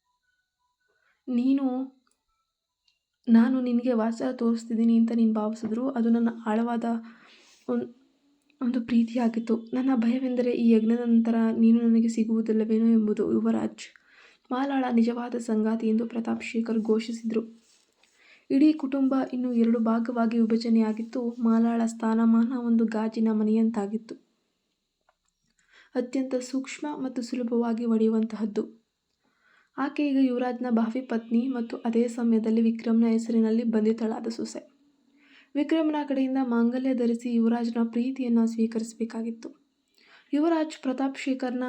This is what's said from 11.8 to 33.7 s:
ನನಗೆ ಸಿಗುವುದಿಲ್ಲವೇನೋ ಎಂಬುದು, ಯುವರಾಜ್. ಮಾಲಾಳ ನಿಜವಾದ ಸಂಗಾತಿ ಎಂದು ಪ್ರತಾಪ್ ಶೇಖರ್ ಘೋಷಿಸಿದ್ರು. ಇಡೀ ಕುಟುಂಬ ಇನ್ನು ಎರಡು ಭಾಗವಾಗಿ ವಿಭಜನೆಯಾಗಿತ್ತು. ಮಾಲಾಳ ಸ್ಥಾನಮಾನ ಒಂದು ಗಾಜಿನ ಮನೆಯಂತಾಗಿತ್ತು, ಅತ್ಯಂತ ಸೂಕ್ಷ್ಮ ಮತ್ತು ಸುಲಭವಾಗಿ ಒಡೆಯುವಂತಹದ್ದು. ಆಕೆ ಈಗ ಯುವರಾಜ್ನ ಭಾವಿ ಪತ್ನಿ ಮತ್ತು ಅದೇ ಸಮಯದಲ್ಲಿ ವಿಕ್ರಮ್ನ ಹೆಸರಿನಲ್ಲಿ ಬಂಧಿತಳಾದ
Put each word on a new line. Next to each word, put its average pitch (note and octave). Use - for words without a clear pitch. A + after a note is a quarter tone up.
ನನಗೆ A3+
ಸಿಗುವುದಿಲ್ಲವೇನೋ A3
ಎಂಬುದು, G#3+
ಯುವರಾಜ್. A3
ಮಾಲಾಳ C4+
ನಿಜವಾದ A#3
ಸಂಗಾತಿ A3+
ಎಂದು A3
ಪ್ರತಾಪ್ A3+
ಶೇಖರ್ A3+
ಘೋಷಿಸಿದ್ರು. A3
ಇಡೀ C#4+
ಕುಟುಂಬ C4+
ಇನ್ನು B3
ಎರಡು A#3
ಭಾಗವಾಗಿ A#3
ವಿಭಜನೆಯಾಗಿತ್ತು. A3+
ಮಾಲಾಳ A#3
ಸ್ಥಾನಮಾನ A3+
ಒಂದು A#3
ಗಾಜಿನ A3
ಮನೆಯಂತಾಗಿತ್ತು, A3
ಅತ್ಯಂತ C4
ಸೂಕ್ಷ್ಮ C4
ಮತ್ತು B3+
ಸುಲಭವಾಗಿ A#3
ಒಡೆಯುವಂತಹದ್ದು. A3
ಆಕೆ C#4+
ಈಗ C4+
ಯುವರಾಜ್ನ B3
ಭಾವಿ A3+
ಪತ್ನಿ A#3
ಮತ್ತು A#3+
ಅದೇ A#3
ಸಮಯದಲ್ಲಿ A3+
ವಿಕ್ರಮ್ನ A3+
ಹೆಸರಿನಲ್ಲಿ A3+
ಬಂಧಿತಳಾದ A3+